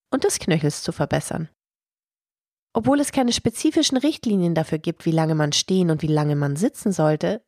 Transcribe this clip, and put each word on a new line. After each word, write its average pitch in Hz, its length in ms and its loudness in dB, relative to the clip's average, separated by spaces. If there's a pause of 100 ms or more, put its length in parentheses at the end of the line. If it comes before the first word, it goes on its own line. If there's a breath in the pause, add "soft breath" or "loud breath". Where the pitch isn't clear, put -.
(120)
und - 120 -2
des 403 160 0
Knöchels 156 420 0
zu - 100 -6
verbessern. 156 560 -4 (1300)
Obwohl 254 260 2
es 285 120 -2
keine 247 220 2
spezifischen 302 640 0
Richtlinien 202 560 0
dafür 160 240 -2
gibt, 165 280 -6
wie 165 60 0
lange 160 220 2
man 151 180 0
stehen 185 380 0
und 156 140 0
wie 156 100 0
lange 151 220 2
man 143 200 -2
sitzen 208 360 -2
sollte, 165 560 0